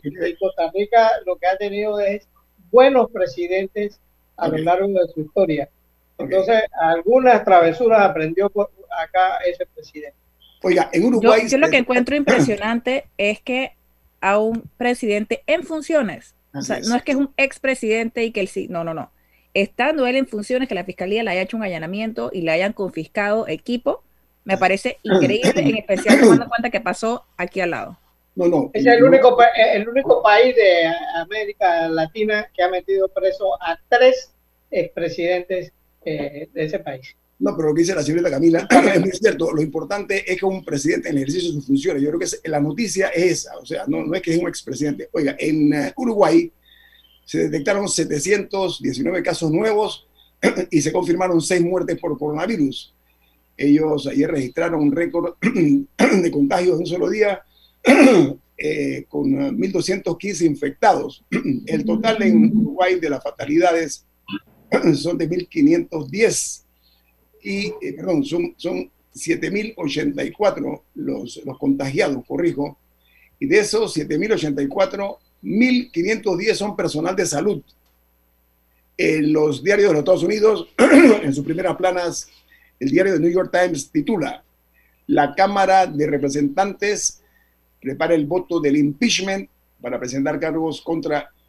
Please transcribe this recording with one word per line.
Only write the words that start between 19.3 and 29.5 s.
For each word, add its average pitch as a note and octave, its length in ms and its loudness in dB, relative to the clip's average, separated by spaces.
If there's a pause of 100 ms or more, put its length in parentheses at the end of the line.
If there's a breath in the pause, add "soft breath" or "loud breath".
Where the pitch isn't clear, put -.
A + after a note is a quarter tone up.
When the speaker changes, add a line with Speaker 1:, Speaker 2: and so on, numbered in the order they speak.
Speaker 3:
Estando B3+ 520 0
él B3 100 0
en C4+ 100 0
funciones, B3+ 420 -4
que A3 60 -6
la F3+ 100 -4
fiscalía F#3+ 380 -4
le A3 80 -4
haya F3+ 120 -2
hecho F#3+ 140 -6
un A3 60 -6
allanamiento G3+ 680 -8
y F3 100 -6
le E3 80 0
hayan F#3 240 0
confiscado G3+ 720 -4
equipo, A#3+ 540 -4 (420)
me F#3+ 100 0
Speaker 2:
Ah. F#3+ 40 -4
Speaker 3:
parece F#3+ 440 0
increíble, G#3+ 540 2
en C#3+ 200 2
especial G3+ 440 2
tomando G#3+ 240 8
en - 60 -14
cuenta A#3 200 -4
que - 100 -4
pasó A3 440 -4 (120)
aquí F3+ 240 -8
al F3 100 -2
lado. C#3+ 280 -10 (360)
Speaker 2:
No, F3 140 0
no. E3 240 0
Speaker 1:
Es - 140 -2
el A#3+ 140 8
Speaker 2:
No. B3 80 8
Speaker 1:
único B3 280 8
pa-, A#3 120 8 (260)